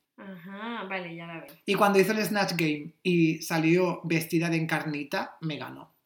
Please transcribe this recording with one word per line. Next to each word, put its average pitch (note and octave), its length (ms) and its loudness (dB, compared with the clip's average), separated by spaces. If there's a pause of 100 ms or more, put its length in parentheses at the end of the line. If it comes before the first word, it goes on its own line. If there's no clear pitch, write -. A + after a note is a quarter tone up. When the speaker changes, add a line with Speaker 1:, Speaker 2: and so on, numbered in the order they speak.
(180)
Speaker 1:
Ajá, G3 680 -12
vale, F3+ 280 -8
ya E3+ 100 -12
la E3 140 -12
veo. - 160 -18 (100)
Speaker 2:
Y G3+ 100 2
cuando G3 240 6
hizo F#3+ 120 4
el G#3+ 120 0
Snatch G3 320 0
Game D3+ 460 -2
y E3 400 4
salió E3 600 2
vestida E3 460 0
de E3 80 2
Encarnita, D#3 840 -4
me D#3 160 -4
ganó. C3 340 -12 (140)